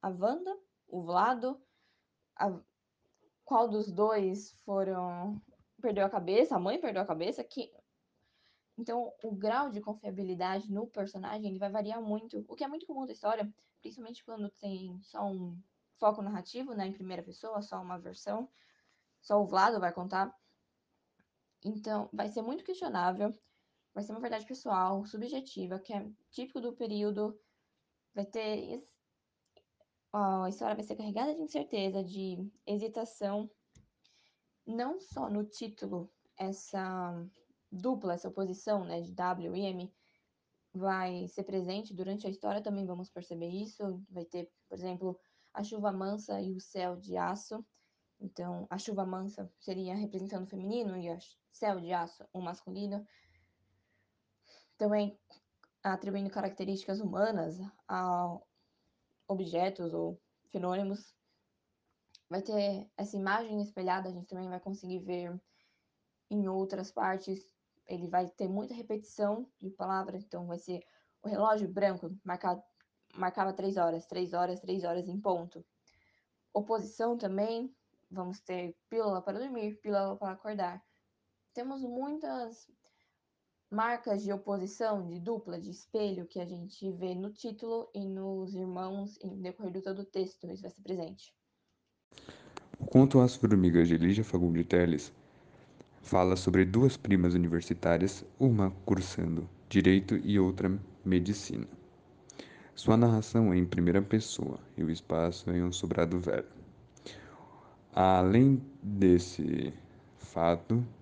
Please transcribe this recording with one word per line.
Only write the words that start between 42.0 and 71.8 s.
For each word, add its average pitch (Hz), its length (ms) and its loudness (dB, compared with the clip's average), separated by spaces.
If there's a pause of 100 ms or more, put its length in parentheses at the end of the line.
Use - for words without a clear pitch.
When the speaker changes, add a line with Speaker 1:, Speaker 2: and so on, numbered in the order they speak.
Speaker 1:
a 190 40 -4
história, 202 300 -4
também 202 240 -4
vamos 180 240 -8
perceber 170 380 -10
isso. 196 640 -8
Vai 180 140 -10
ter, 175 260 -10 (180)
por 190 80 -12
exemplo, 180 440 -6 (340)
a - 80 -6
chuva 208 300 -4
mansa 196 480 -6
e 190 120 -6
o 185 80 -8
céu 180 360 -6
de 185 200 -10
aço. 196 480 -6 (560)
Então, 180 480 -10
a 180 80 -8
chuva 196 300 -4
mansa 190 420 -8 (120)
seria 185 340 -6
representando 196 520 -6
o - 40 -16
feminino 202 460 -4
e 175 120 -6
o 170 100 -6 (340)
céu 202 260 -2
de 170 140 -6
aço, 170 400 -4
o 185 80 -10
masculino. 196 680 -8 (1700)
Também 208 400 2 (640)
atribuindo 196 480 -2
características 196 720 -4
humanas 190 560 0 (300)
ao, 180 600 -2 (840)
objetos 180 640 -2
ou 170 260 -4 (300)
fenômenos. 196 640 -4 (1120)
Vai 196 140 -4
ter 202 440 -2 (100)
essa 202 200 -6
imagem 208 460 -2
espelhada, 190 460 -2
a 185 40 -8
gente 180 140 -12
também 185 220 -10
vai 180 120 -6
conseguir 185 380 -8
ver 175 340 -6 (1000)
em 208 180 0
outras 190 420 -4
partes. 190 500 -2 (480)
Ele 175 200 -6
vai 175 200 2
ter 196 200 -6
muita 208 260 -4
repetição 214 720 -4 (140)
de 190 100 -10
palavras, 190 540 -4
então 175 220 -10
vai 175 120 -6
ser 180 220 -8 (420)
o 208 60 -6
relógio 214 400 4
branco, 185 420 0 (140)